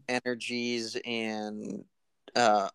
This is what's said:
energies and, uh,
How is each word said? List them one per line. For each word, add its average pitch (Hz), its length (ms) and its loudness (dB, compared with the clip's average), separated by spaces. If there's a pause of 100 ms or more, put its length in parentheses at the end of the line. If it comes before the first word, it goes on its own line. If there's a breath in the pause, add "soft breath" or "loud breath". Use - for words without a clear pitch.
energies 120 960 -2
and, 107 800 -4 (500)
uh, 107 400 6